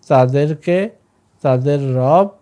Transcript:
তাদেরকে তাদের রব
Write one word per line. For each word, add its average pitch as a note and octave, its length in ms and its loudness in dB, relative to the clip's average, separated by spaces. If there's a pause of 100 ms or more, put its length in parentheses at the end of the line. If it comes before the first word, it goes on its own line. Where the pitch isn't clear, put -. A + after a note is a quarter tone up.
তাদেরকে D3 680 0 (640)
তাদের C#3 360 0 (180)
রব D#3 300 2 (140)